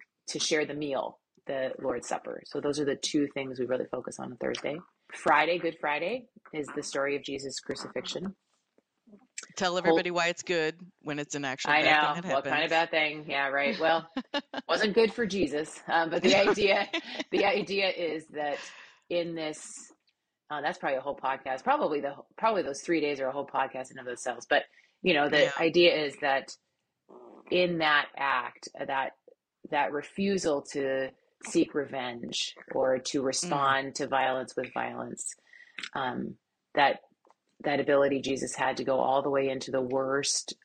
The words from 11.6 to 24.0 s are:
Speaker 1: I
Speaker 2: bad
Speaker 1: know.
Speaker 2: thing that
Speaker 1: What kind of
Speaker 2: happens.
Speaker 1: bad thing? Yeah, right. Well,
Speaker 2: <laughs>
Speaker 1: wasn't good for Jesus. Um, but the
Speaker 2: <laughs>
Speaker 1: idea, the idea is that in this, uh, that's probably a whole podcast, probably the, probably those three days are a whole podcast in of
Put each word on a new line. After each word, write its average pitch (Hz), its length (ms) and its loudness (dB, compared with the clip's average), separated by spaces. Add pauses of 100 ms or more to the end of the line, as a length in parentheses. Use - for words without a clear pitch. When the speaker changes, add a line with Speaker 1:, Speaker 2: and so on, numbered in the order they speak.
Speaker 1:
I 156 100 6
Speaker 2:
bad 151 260 6
Speaker 1:
know. 147 60 0
Speaker 2:
thing 170 160 -4
that - 60 2
Speaker 1:
What 135 100 2
kind 151 180 0
of 165 80 0
Speaker 2:
happens. 165 200 2
Speaker 1:
bad - 0 -
thing? 151 360 0
Yeah, 139 220 -2
right. 143 300 0
Well, 160 280 2 (260)
Speaker 2:
<laughs> - 360 -8
Speaker 1:
wasn't 190 240 2
good 220 200 4
for 240 120 -2
Jesus. 156 600 -2
Um, 165 220 2
but 170 120 0
the 190 140 6
Speaker 2:
<laughs> 202 140 6
Speaker 1:
idea, 202 380 4 (440)
the 180 140 2
idea 196 440 2
is 156 380 -4
that 147 300 -4 (520)
in 170 260 -2
this, - 560 -10 (600)
uh, 147 100 -4
that's 147 160 -2
probably 139 220 -2
a - 20 -6
whole 139 160 -4
podcast, 131 460 -4
probably 190 360 2
the, 139 140 -4 (240)
probably 220 240 2
those 139 200 -4
three 165 200 2
days 147 180 0
are 135 80 0
a 127 40 -2
whole 139 160 -6
podcast 131 440 -4
in 127 80 -16
of 123 60 -14